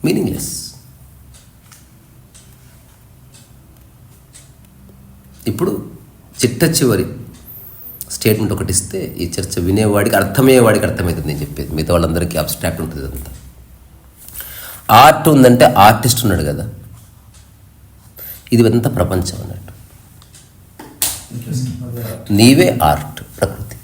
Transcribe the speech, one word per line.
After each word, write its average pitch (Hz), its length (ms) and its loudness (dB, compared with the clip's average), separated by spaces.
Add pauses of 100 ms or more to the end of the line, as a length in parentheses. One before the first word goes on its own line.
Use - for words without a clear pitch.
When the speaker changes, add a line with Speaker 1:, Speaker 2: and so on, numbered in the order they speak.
Speaker 1:
మీనింగ్‌లెస్. - 680 -4 (4000)
ఇప్పుడు - 420 -6 (560)
చిట్ట 120 200 -2
చివరి 135 420 0 (1040)
స్టేట్మెంట్ 107 420 -2
ఒకటి - 180 -6
ఇస్తే 90 480 -6
ఈ 87 220 -8
చర్చ 87 200 -8
వినేవాడికి, 101 560 0
అర్థమయ్యేవాడికి 113 680 4
అర్థమవుతుంది 80 400 -4
నేను 73 140 -6
చెప్పేది. 73 340 -10
మిగతా 80 180 -2
వాళ్ళందరికీ 85 460 0
అబ్స్ట్రాక్ట్ 82 420 -6
ఉంటుంది 78 260 -10
ఇదంతా. - 260 -12 (1600)
ఆర్ట్ 151 380 8
ఉందంటే 123 360 8
ఆర్టిస్ట్ 113 600 4
ఉన్నాడు 87 200 0
కదా, 73 260 -6 (1800)
ఇది 117 140 4
అంతా 120 240 0
ప్రపంచం - 520 -4
అన్నట్టు. - 300 -14 (1600)
Speaker 2:
Interesting. 117 1000 -8
Speaker 1:
నీవే 139 460 6
ఆర్ట్, - 400 -2 (180)
ప్రకృతి. - 440 -6